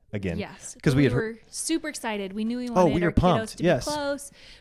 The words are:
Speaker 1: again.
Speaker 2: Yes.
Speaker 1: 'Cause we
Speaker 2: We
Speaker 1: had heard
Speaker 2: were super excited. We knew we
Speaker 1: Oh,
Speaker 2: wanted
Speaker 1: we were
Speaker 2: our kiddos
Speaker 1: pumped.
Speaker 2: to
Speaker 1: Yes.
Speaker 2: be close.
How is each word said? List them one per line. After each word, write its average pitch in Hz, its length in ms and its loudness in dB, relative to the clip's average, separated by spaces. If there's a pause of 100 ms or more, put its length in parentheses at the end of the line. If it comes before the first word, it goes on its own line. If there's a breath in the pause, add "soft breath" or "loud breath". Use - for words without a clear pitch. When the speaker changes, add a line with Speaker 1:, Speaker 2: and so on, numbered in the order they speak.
(120)
Speaker 1:
again. 95 280 -4
Speaker 2:
Yes. - 420 -12
Speaker 1:
'Cause 131 140 4
we 147 60 6
Speaker 2:
We - 40 6
Speaker 1:
had 113 80 4
heard 220 220 -2
Speaker 2:
were 220 140 -20
super 320 400 -4
excited. 208 440 -6
We 214 120 -4
knew 233 120 -4
we 247 120 -6
Speaker 1:
Oh, 220 40 -4 (120)
Speaker 2:
wanted 143 100 4
Speaker 1:
we 175 60 0
were 170 60 2
Speaker 2:
our 151 40 0
kiddos - 40 -6
Speaker 1:
pumped. 156 440 2
Speaker 2:
to - 40 -4
Speaker 1:
Yes. 160 220 2
Speaker 2:
be 294 60 -4
close. 285 400 -6 (300 loud breath)